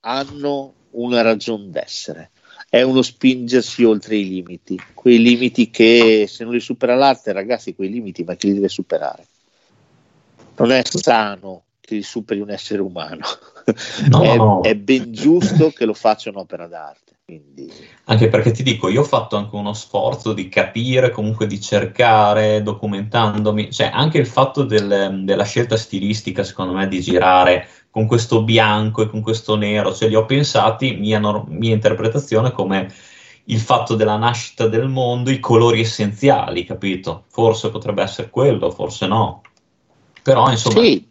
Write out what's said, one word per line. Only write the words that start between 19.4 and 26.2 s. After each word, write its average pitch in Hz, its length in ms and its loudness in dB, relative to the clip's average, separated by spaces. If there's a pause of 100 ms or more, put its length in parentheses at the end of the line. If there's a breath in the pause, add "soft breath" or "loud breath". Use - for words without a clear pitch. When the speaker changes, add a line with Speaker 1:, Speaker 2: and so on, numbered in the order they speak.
Speaker 2:
uno 104 160 -6
sforzo 110 600 -4
di 98 160 -6
capire, 123 640 0
comunque 110 360 -4
di 101 140 -6
cercare, 107 1000 2
documentandomi, 107 1120 -2
cioè - 200 -2
anche 156 260 0
il 117 80 2
fatto 135 380 0
del, 98 600 0
della 98 200 0
scelta 104 320 -2
stilistica, 101 680 -4